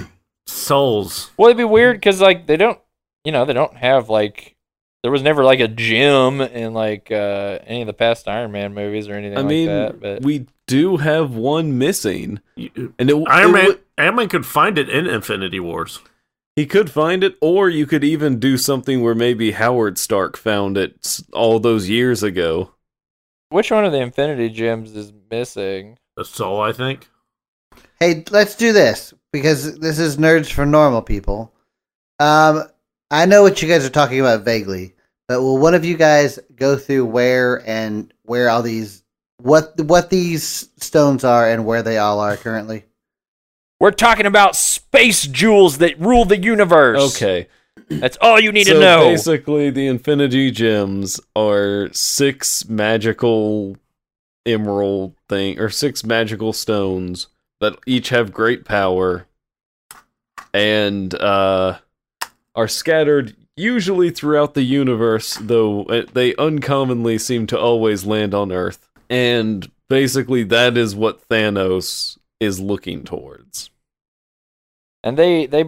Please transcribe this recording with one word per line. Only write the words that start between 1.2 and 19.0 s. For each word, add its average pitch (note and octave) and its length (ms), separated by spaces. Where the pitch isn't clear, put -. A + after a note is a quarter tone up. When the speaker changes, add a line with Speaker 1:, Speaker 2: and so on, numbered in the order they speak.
Speaker 2:
Well, A3 120
it'd A#3+ 100
be A#3+ 60
weird A3+ 360
'cause, G3 200
like, F3+ 260
they D3+ 100
don't, G#3 220
you D#3 80
know, B2+ 120
they C#3 100
don't C#3+ 220
have, B2 320
like, G#2+ 460
there A#2 80
was C#3 120
never, D3 220
like, C3 140
a A#2 80
gem B2+ 720
in, A#2 340
like, G#2+ 360
uh, G2+ 560
any A#2 140
of A2 80
the G#2 40
past A#2 360
Iron G#2+ 240
Man G2+ 200
movies G#2 360
or G#2 60
anything G#2 220
Speaker 3:
I C3+ 40
Speaker 2:
like C#3 100
Speaker 3:
mean, D#3+ 160
Speaker 2:
that. G2+ 340
But G#2 220
Speaker 3:
we C#3 240
do D#3+ 320
have D3+ 360
one C#3 440
missing, - 640
Speaker 1:
You, - 440
Speaker 3:
and B2+ 100
it, D3 60
Speaker 1:
Iron F3+ 220
Speaker 3:
it F3+ 40
Speaker 1:
Man, F#3+ 120
Speaker 3:
w- G3 140
Speaker 1:
Iron F3+ 200
Man A3+ 120
could E3 160
find D3+ 320
it C3+ 140
in D3+ 160
Infinity F#2+ 540
Wars. E2+ 400
Speaker 3:
He D3+ 100
could F#3+ 240
find E3+ 340
it, F#3 160
or F3+ 300
you D3+ 160
could C#3+ 180
even D3 340
do C3 200
something C3 440